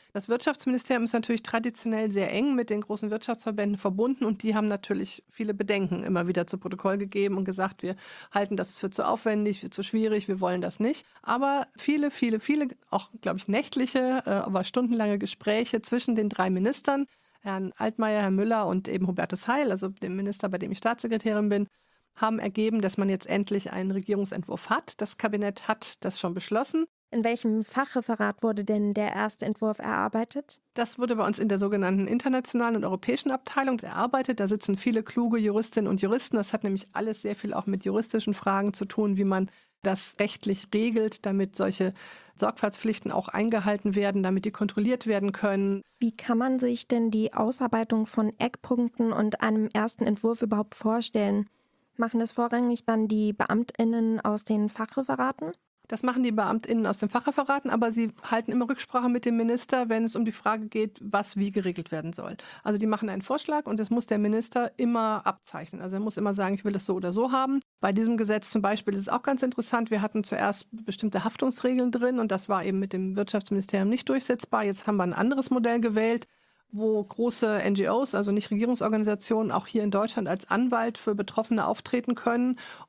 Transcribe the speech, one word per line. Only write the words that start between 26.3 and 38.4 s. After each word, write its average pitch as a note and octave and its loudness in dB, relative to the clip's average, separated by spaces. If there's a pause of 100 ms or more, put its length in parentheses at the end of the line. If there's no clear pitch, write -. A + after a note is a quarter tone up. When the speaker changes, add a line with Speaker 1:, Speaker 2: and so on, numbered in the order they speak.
Speaker 1:
beschlossen. B3 0 (260)
Speaker 2:
In A3+ 0
welchem A3+ 0
Fachreferat A3+ -2
wurde G#3 0
denn G#3 2
der G#3 0
erste G#3+ -4
Entwurf A3 -2
erarbeitet? A3 -2 (140)
Speaker 1:
Das A#3+ -4
wurde A#3+ 0
bei A3 2
uns G3+ -2
in A3 2
der G3 2
sogenannten G3 2
internationalen A#3+ 0
und G#3 0
europäischen A#3+ 0
Abteilung C4 0
erarbeitet. B3 0
Da G3+ 2
sitzen G#3 2
viele A3 0
kluge A#3 2
Juristinnen G#3+ 2
und G3 2
Juristen. A3+ 0
Das G#3 0
hat A3 -2
nämlich G3 -2
alles G#3+ -2
sehr G3+ -4
viel G3+ -6
auch F#3+ -2
mit G3 -2
juristischen G#3 0
Fragen G3 0